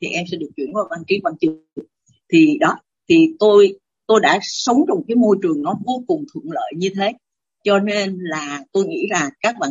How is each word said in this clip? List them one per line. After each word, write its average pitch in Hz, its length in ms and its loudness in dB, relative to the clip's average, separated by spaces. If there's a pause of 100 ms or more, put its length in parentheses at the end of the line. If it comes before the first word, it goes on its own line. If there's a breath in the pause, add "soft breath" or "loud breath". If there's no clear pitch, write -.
thì 160 60 -8
em 170 240 -6
sẽ 202 60 -6
được 156 180 -10
chuyển 139 180 -8
qua 208 160 -2
văn 170 180 -8
triết, 202 160 0
văn 165 180 -2
chương." 160 160 0 (760)
Thì 160 260 6
đó, 160 160 2 (340)
thì 160 300 4
tôi, 202 400 6 (280)
tôi 220 120 4
đã 165 220 2
sống 254 460 0
trong 175 200 -2
cái 226 80 -4
môi 214 260 4
trường 160 200 -2
nó 175 240 -4
vô 254 220 -4
cùng 156 260 -2
thuận 160 180 -12
lợi 139 240 -6
như 185 200 -4
thế. 196 160 -2 (520)
Cho 202 160 2
nên 202 400 -2
là 151 520 -8
tôi 196 160 0
nghĩ 165 220 -4
là 160 220 -2 (100)
các 233 180 -2
bạn 143 120 -2